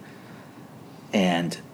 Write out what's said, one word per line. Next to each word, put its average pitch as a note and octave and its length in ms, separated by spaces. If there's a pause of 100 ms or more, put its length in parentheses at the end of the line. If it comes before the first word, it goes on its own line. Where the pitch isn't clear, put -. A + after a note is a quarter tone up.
(1120)
And F2 440 (160)